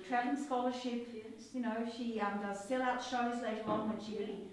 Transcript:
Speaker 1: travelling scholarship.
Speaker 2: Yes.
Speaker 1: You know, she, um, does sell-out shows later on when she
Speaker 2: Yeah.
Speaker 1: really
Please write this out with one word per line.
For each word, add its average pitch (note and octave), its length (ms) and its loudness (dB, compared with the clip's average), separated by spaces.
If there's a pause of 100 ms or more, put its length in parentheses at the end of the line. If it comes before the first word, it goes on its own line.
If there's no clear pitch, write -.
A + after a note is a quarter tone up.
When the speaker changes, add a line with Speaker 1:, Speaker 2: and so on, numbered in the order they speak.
Speaker 1:
travelling B3+ 340 2
scholarship. B3 720 0
Speaker 2:
Yes. - 400 -10
Speaker 1:
You B3+ 80 -2
know, A3+ 340 0
she, A3+ 260 0
um, G3+ 200 2
does G3+ 240 -2
sell-out B3+ 400 2
shows A#3+ 380 2
later G#3+ 260 0
on A3 220 2
when - 100 0
she G#3 120 -6
Speaker 2:
Yeah. G3 80 0
Speaker 1:
really - 320 -4